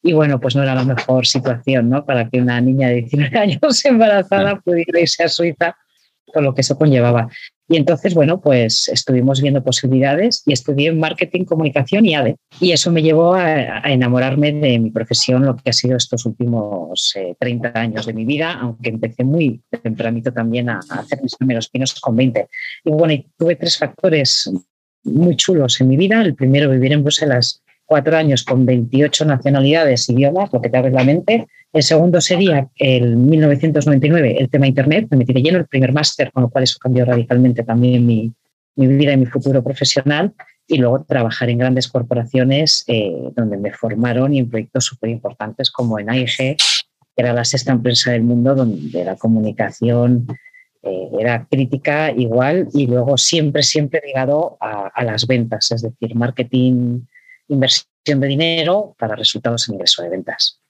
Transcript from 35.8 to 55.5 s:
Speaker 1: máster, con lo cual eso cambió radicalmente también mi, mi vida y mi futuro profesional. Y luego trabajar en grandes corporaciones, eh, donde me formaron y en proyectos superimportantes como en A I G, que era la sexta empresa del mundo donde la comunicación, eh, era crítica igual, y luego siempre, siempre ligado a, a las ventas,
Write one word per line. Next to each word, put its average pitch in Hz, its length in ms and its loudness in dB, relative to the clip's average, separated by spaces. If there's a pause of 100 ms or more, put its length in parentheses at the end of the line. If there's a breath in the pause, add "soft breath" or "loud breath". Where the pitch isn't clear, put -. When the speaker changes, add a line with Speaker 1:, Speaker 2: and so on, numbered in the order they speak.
Speaker 1:
máster, - 400 -2
con 127 100 -2
lo 120 80 2
cual 131 140 0
eso - 160 -4
cambió 127 260 0
radicalmente 123 560 2
también 120 460 2
mi, 113 240 0 (440)
mi 131 120 2
vida 139 260 4
y 135 40 4
mi 127 100 4
futuro 135 360 0
profesional. 143 720 0 (340 loud breath)
Y 160 100 0
luego 127 300 0
trabajar 120 440 -2
en 120 80 0
grandes 127 280 0
corporaciones, 127 1000 0
eh, 107 260 0 (220)
donde 107 220 -2
me 101 140 -6
formaron 120 640 -2
y 139 60 2
en 120 100 -2
proyectos 120 360 -4
superimportantes 117 840 -8
como 113 300 -4
en 104 100 -8
A 127 80 0
I 127 80 0
G, 131 320 -4
que - 0 - (580 loud breath)
era 120 180 0
la 120 120 -2
sexta 135 260 -4
empresa 120 420 0
del 113 100 0
mundo 120 320 2
donde 87 500 -4
la 92 100 -6
comunicación, 113 1080 0 (560 loud breath)
eh, 92 280 -8 (100)
era 117 320 -4
crítica 143 600 -2
igual, 127 640 0
y 143 140 0
luego 123 280 0
siempre, 151 460 0
siempre 147 420 -2
ligado 139 560 -2
a, 104 280 -8
a 123 160 -6
las 110 240 -4
ventas, 117 440 -2